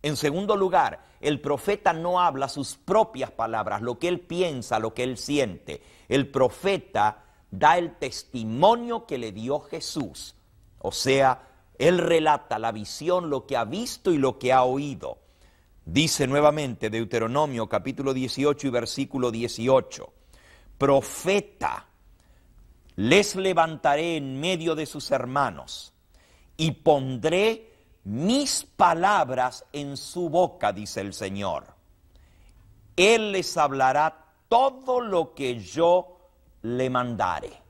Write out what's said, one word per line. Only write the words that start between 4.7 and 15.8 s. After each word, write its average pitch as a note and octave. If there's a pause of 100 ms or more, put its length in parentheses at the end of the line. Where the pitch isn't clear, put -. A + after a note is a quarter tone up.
lo A2
que B2
él B2+
siente. G#2 (260)
El C3+
profeta B2+ (280)
da D3+
el E3+
testimonio F3+
que C3+
le A#2
dio A#2+
Jesús. - (460)
O G2
sea, C3+ (300)
él F3
relata D#3
la A2+
visión, D#3+
lo C3
que C3
ha A#2
visto F#3+
y D3+
lo C3+
que B2+
ha C3
oído. B2+ (680)